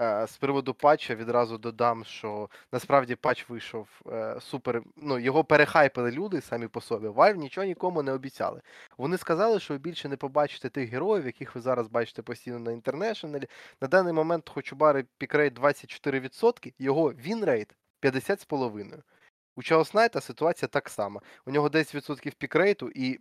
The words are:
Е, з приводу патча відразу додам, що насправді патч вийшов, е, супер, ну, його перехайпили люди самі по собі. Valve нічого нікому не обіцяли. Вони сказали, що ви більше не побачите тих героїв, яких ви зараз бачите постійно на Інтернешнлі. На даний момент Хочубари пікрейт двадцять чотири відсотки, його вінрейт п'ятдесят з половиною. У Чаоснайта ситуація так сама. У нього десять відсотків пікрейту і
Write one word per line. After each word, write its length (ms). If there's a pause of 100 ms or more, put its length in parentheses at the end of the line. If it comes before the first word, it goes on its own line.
Е, 260
з 100
приводу 360
патча 420
відразу 420
додам, 480
що 440 (220)
насправді 440
патч 340
вийшов, 380 (200)
е, 340
супер, 400 (140)
ну, 240
його 240
перехайпили 680
люди 300
самі 260
по 140
собі. 260
Valve 280
нічого 320
нікому 360
не 80
обіцяли. 500 (360)
Вони 200
сказали, 420
що 140
ви 40
більше 320
не 80
побачите 520
тих 200
героїв, 360
яких 300
ви 60
зараз 260
бачите 340
постійно 380
на 120
Інтернешнлі. 760 (340)
На 60
даний 260
момент 360
Хочубари 560 (120)
пікрейт 360
двадцять 360
чотири 300
відсотки, 600
його 340
вінрейт 640 (280)
п'ятдесят 380
з 40
половиною. 580 (520)
У 80
Чаоснайта 580
ситуація 480
так 200
сама. 320 (240)
У 60
нього 180
десять 260
відсотків 380
пікрейту 560
і 320